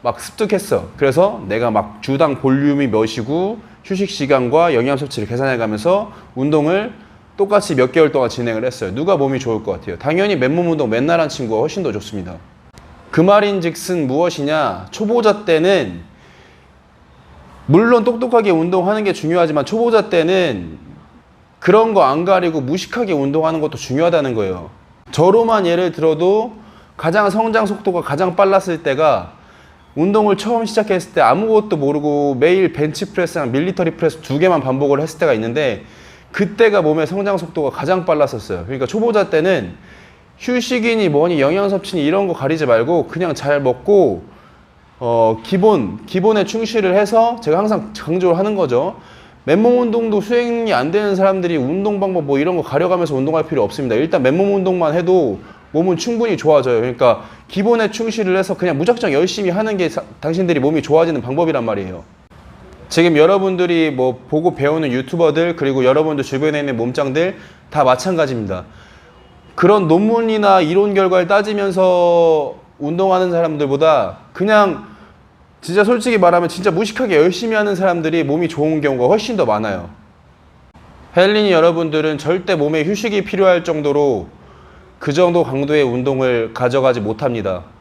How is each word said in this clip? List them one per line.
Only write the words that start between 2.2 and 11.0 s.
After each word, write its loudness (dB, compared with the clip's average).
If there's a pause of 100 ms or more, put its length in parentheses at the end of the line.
볼륨이 0
몇이고 -2 (260)
휴식 -4
시간과 0
영양 0
섭취를 -8
계산해가면서 -2 (240)
운동을 0 (440)
똑같이 0
몇 0
개월 4
동안 0
진행을 -4
했어요. -6
누가 0
몸이 0
좋을 -4
것 -6
같아요? -8
당연히 0
맨몸 0
운동 -2
맨날 0